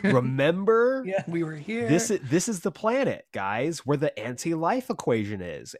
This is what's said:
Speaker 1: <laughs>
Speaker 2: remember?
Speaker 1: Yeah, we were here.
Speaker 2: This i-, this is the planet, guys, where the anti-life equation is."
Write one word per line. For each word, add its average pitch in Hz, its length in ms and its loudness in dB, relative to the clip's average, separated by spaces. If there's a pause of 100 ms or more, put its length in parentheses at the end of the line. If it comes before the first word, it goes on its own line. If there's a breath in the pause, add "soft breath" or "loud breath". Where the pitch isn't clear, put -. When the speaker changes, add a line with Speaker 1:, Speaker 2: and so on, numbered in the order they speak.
Speaker 1:
<laughs> 196 100 4
Speaker 2:
remember? 190 920 4
Speaker 1:
Yeah, 190 220 -4
we 170 160 -2
were 160 120 -6
here. 220 320 -4
Speaker 2:
This 175 220 4
i-, 196 140 2
this 143 260 0
is 196 120 -4
the 196 100 -2
planet, 220 600 0
guys, 113 540 -2
where 143 120 2
the 143 200 0
anti-life 160 720 -2
equation 107 520 -2
is." 76 380 -10